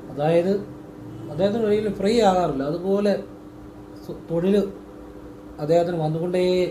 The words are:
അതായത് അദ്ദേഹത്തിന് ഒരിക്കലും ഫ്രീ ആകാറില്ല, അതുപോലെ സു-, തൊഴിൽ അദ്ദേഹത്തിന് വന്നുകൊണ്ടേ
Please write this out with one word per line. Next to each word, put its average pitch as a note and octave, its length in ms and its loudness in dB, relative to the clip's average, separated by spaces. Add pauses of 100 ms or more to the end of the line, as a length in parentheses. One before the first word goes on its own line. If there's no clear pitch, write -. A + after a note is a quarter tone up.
(120)
അതായത് E3+ 420 4 (800)
അദ്ദേഹത്തിന് G3+ 360 2
ഒരിക്കലും G#3+ 320 2
ഫ്രീ G3 120 2 (180)
ആകാറില്ല, E3 420 2
അതുപോലെ G3 420 2 (880)
സു-, - 140 -12 (120)
തൊഴിൽ F3+ 260 2 (1080)
അദ്ദേഹത്തിന് E3+ 400 2
വന്നുകൊണ്ടേ E3+ 400 0 (300)